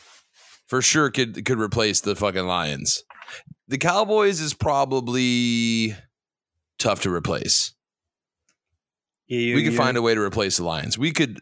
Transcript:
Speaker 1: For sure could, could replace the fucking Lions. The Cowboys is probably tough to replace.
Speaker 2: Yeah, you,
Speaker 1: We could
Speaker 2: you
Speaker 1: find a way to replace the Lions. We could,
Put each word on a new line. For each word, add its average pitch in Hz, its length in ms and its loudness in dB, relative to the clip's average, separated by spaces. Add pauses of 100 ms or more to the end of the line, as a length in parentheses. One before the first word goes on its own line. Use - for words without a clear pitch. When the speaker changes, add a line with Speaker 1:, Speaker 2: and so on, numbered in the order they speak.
(680)
Speaker 1:
For 127 140 0
sure 139 280 4
could, 113 360 -2
could 127 140 0
replace 107 420 2
the 101 140 -2
fucking 95 300 0
Lions. 82 580 -2 (640)
The 135 120 -4
Cowboys 202 600 2
is 151 140 -4
probably 120 1400 0 (840)
tough 104 240 0
to 95 120 0
replace. - 600 -2 (1500)
Speaker 2:
Yeah, 123 120 -4
you, 120 160 0
Speaker 1:
We - 80 2
could 117 100 0
Speaker 2:
you 117 40 -2
Speaker 1:
find 127 200 2
a 117 60 0
way 117 100 4
to 107 80 2
replace 98 360 0
the 90 60 -2
Lions. 80 340 -2
We 147 140 0
could, 135 300 -2